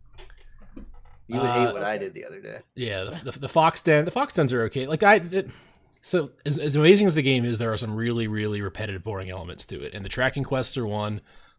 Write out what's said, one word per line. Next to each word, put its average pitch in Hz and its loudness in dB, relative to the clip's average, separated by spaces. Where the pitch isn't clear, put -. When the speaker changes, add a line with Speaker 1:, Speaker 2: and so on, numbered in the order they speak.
Speaker 1:
You 120 -4
would 127 2
hate 123 4
Speaker 2:
Uh, 110 -2
Speaker 1:
what 101 -8
I 104 -2
Speaker 3:
Okay. 98 -6
Speaker 1:
did 95 -10
the - -14
other 98 -16
day. 110 -14
Speaker 2:
Yeah, 104 -4
the, 123 -8
the, - -16
the 135 -6
Fox 160 4
Den, 151 4
the 175 -4
Fox 277 -2
Dens 139 2
are 120 2
okay. 127 -4
Like, 151 -2
I, 208 10
it, 180 -4
so 160 -2
as, 147 -2
as 143 -2
amazing 190 8
as 156 2
the 156 2
game 131 2
is, 117 -2
there 113 -2
are 107 -2
some 107 -6
really, 117 -2
really 107 -2
repetitive, 98 -8
boring 95 -8
elements 87 -10
to - -10
it, - -10
and 101 -10
the 98 -10
tracking 127 0
quests 131 -2
are 120 -2
one. 104 -4